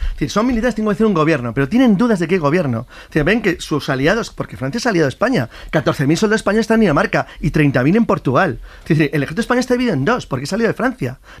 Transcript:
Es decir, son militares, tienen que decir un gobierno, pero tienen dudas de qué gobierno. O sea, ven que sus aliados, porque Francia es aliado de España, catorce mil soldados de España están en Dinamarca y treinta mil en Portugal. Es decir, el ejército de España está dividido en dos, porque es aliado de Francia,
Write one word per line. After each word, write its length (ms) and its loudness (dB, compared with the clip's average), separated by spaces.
Es 60 -
decir, 140 -4
son 160 0
militares, 300 0
tienen 140 -2
que 40 2
decir 140 0
un 80 2
gobierno, 400 0
pero 120 0
tienen 300 4
dudas 220 2
de 80 -2
qué 100 0
gobierno. 440 0
O 320 -16
sea, 100 0
ven 180 2
que 180 -2
sus 300 -4
aliados, 400 0
porque 260 -10
Francia 220 -6
es 80 -4
aliado 220 2
de 20 0
España, 400 0
catorce 340 0
mil 120 4
soldados 240 2
de 20 -
España 160 0
están 160 2
en 60 4
Dinamarca 440 2
y 100 -2
treinta 320 2
mil 140 4
en 100 4
Portugal. 540 0
Es 60 -4
decir, 220 2
el 120 0
ejército 160 -8
de 60 0
España 160 0
está 120 -2
dividido 220 0
en 100 -2
dos, 220 0
porque 160 -4
es 100 -8
aliado 200 0
de 40 -20
Francia, 420 -4